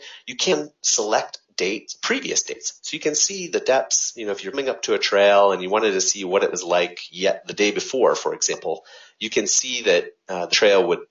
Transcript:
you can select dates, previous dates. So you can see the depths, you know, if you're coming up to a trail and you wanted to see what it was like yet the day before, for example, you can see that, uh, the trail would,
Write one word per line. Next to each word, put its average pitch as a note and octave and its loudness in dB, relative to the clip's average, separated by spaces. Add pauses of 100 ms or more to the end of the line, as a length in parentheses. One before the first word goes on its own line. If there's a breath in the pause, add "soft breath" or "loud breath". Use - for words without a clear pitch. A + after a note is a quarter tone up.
(260 loud breath)
you B2 -12
can D3+ -2 (100)
select - 0 (160)
dates, G2 -4
previous - -4
dates. - -10
So - -10
you E3 -8
can D3 -2
see F#3 -2
the C#3+ -2
depths, - 0
you A#2 -10
know, G2+ -2
if F#2+ -8
you're F#2+ -10
coming C3+ -4
up - -6
to A2+ 0
a G2 4
trail G2+ 6
and F2+ -2
you F#2 -4
wanted G#2+ 2
to F#2+ 0
see G2 -2
what G2 2
it - 2
was F2 -6
like F2 0 (100)
yet F#2 -2
the F2+ -8
day G#2 0
before, G2+ 2
for D#2 -4
example, - -6 (340 loud breath)
you G#2+ -6
can G#2 0
see B2 -2
that, F#2+ 2 (260)
uh, F2+ -4
the - -2
trail G2 6
would, E2+ 0 (100)